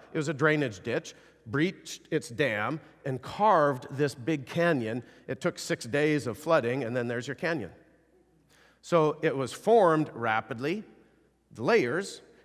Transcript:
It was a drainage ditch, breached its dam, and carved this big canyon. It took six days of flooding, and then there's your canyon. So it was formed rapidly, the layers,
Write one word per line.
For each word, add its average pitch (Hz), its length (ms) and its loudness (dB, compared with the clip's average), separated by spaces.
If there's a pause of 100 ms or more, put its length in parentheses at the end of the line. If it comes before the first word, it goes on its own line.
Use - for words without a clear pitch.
(140)
It - 40 -6
was 151 100 -2
a 160 80 -4
drainage 139 460 0
ditch, 127 340 -6 (320)
breached 147 640 -4
its - 180 -2
dam, 120 500 -2 (260)
and 131 140 -4
carved 151 680 2
this 139 240 0
big 135 320 -4
canyon. 131 560 0 (260)
It - 140 -8
took - 160 -2
six - 280 -4
days 143 420 0
of 107 100 -4
flooding, 135 460 2
and 117 120 -4
then 120 120 -2
there's 120 200 -6
your 139 80 -8
canyon. 160 360 -4 (1120)
So 156 400 2
it 147 120 2
was 131 160 -4
formed 175 600 4
rapidly, 117 720 -2 (720)
the 110 80 -8
layers, 175 580 0 (240)